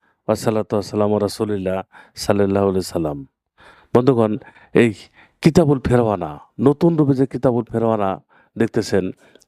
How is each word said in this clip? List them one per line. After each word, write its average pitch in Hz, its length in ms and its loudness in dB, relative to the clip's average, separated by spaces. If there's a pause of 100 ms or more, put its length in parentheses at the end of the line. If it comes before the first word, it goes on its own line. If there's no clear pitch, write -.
(280)
ওয়াসসালাতু 110 480 -2
ওয়াসসালামু 104 440 -2
রাসূলিল্লাহ 95 640 -4 (320)
সাল্লাল্লাহু 101 500 0
আলাইহি 95 180 0
সাল্লাম। 76 440 -6 (680)
বন্ধুগণ, 120 420 2 (360)
এই 117 200 4 (480)
কিতাবুল 147 380 4
ফেরওয়ানা, 101 600 0 (200)
নতুন 147 360 2
রূপে 143 180 2
যে 135 120 0
কিতাবুল 120 380 -2
ফেরওয়ানা 110 580 -2 (360)
দেখতেছেন, 101 540 -2 (360)